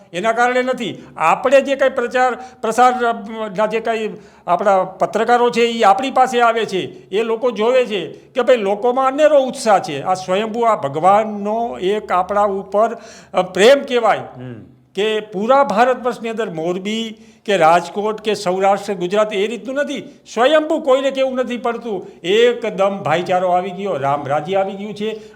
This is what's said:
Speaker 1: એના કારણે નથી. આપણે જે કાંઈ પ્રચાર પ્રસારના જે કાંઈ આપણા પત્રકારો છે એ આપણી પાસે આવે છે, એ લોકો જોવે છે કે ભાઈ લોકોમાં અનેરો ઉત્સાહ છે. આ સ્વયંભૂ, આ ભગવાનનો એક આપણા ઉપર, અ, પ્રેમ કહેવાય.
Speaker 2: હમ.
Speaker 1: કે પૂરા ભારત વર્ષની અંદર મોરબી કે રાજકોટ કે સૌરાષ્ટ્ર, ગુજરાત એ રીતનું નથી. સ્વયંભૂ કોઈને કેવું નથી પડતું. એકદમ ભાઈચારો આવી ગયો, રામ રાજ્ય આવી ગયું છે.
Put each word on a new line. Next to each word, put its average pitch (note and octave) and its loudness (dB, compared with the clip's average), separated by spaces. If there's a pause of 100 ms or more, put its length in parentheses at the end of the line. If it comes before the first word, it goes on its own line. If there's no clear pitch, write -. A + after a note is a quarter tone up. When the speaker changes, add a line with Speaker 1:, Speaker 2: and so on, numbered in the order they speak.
(120)
Speaker 1:
એના G3+ -2
કારણે B3 0
નથી. A#3+ -6 (140)
આપણે C4 4
જે C4+ 0
કાંઈ C4+ 2
પ્રચાર B3+ 0 (280)
પ્રસારના A3 0
જે A3 -4
કાંઈ A3 -4 (360)
આપણા F#3+ 2
પત્રકારો A3+ 0
છે A3+ 0
એ A#3 0
આપણી G#3+ 4
પાસે B3 2
આવે A3+ 2
છે, F#3+ -4 (300)
એ G3 -2
લોકો A3+ -2
જોવે A#3+ 2
છે G3 -6
કે - -6
ભાઈ B3 4
લોકોમાં A3+ 0
અનેરો D4 4
ઉત્સાહ A3 2
છે. C#3+ -6
આ F#3 -2
સ્વયંભૂ, G#3 -4
આ A3+ 2
ભગવાનનો G#3 0
એક G#3 -2
આપણા F#3 0
ઉપર, G#3 0 (380)
અ, F#3 4
પ્રેમ G3 4
કહેવાય. A3 0
Speaker 2:
હમ. B2 -16 (220)
Speaker 1:
કે G#3+ -2
પૂરા A3 2
ભારત A3+ 2
વર્ષની A3+ -6
અંદર A3 -6
મોરબી F#3+ -6 (300)
કે G3+ 0
રાજકોટ F3+ 2
કે G#3+ -2
સૌરાષ્ટ્ર, G3 0
ગુજરાત G3+ -2
એ G3+ -2
રીતનું A3+ -8
નથી. C4+ -4 (340)
સ્વયંભૂ D#4 2
કોઈને C4+ 2
કેવું C4 -2
નથી B3 -4
પડતું. A3+ -8
એકદમ G3+ 0
ભાઈચારો F3+ 0
આવી F3+ 0
ગયો, F#3+ -6
રામ C#3 -2
રાજ્ય D3+ -2
આવી F#3+ 0
ગયું G3+ -10
છે. G#3 -6 (260)